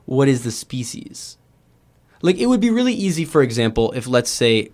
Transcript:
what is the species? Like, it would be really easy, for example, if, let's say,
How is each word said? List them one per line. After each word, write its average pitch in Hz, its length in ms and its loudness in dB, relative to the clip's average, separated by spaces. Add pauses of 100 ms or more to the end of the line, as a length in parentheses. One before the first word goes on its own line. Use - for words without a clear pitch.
what 135 220 2
is 123 160 2
the 120 80 -4
species? - 840 -12 (840)
Like, 180 160 2
it - 100 0
would 247 140 4
be 233 80 2
really 247 240 2
easy, 170 320 -2
for 143 160 2
example, 113 520 0
if, 123 140 -8
let's 123 220 0
say, 113 440 0